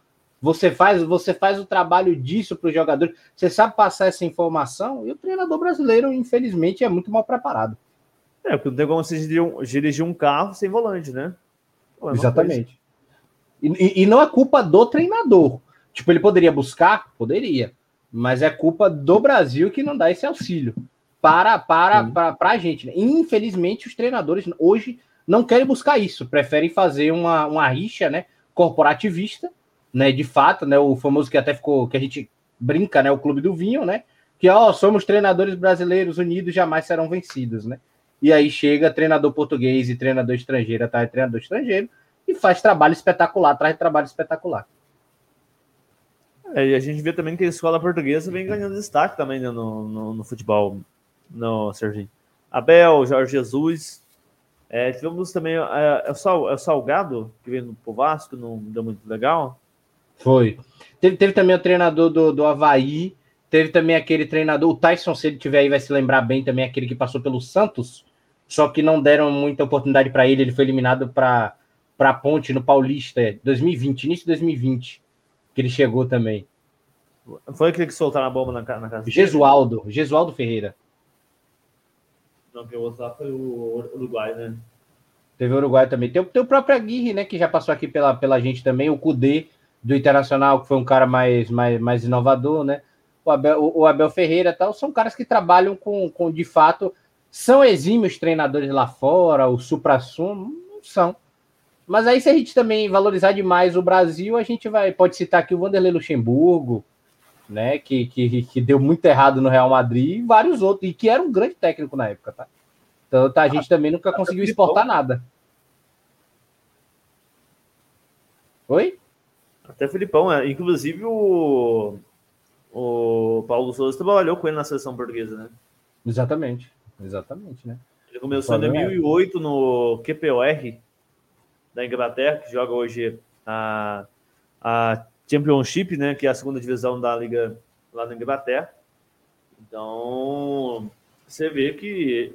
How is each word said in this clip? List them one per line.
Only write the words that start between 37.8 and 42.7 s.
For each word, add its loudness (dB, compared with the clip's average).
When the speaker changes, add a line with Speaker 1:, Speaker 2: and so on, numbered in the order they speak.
Speaker 1:
E 4
aí 6
chega 2
treinador 0
português -2
e -4
treinador -2
estrangeiro -4
atrás -2
de -12
treinador -4
estrangeiro -4
e -2
faz 2
trabalho 4